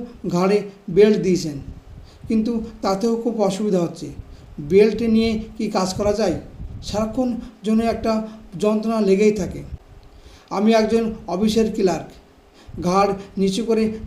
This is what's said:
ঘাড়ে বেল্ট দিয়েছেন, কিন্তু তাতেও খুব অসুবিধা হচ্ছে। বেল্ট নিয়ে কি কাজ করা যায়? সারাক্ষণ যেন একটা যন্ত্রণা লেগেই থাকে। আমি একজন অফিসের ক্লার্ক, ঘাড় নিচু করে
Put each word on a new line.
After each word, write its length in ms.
ঘাড়ে 320
বেল্ট 280
দিয়েছেন, 400
কিন্তু 340
তাতেও 340
খুব 260
অসুবিধা 380
হচ্ছে। 280
বেল্ট 420
নিয়ে 380
কি 100
কাজ 260
করা 200
যায়? 280
সারাক্ষণ 520
যেন 180
একটা 460
যন্ত্রণা 420
লেগেই 300
থাকে। 320
আমি 240
একজন 400
অফিসের 460
ক্লার্ক, 340
ঘাড় 320
নিচু 260
করে 280